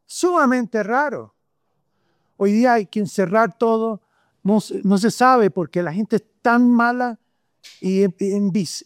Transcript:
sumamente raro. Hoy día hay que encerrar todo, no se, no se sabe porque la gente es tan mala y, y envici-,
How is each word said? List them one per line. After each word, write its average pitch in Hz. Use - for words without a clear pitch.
sumamente 254
raro. 214
Hoy 196
día 240
hay 220
que -
encerrar 196
todo, 226
no 208
se, -
no 196
se 202
sabe 247
porque 175
la 156
gente 214
es -
tan 240
mala 240
y, 190
y 202
envici-, 196